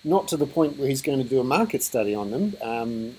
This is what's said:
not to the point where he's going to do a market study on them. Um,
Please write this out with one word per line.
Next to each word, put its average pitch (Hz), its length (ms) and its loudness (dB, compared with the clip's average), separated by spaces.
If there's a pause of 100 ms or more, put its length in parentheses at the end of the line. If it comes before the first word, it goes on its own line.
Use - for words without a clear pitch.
not 156 240 2
to 170 80 -2
the 143 100 2
point 143 320 0
where 139 100 0
he's 135 140 0
going 139 200 0
to 120 60 -4
do 131 120 4
a 123 40 2
market 147 380 2
study 104 320 0
on 104 160 -4
them. 123 300 0
Um, 117 580 -6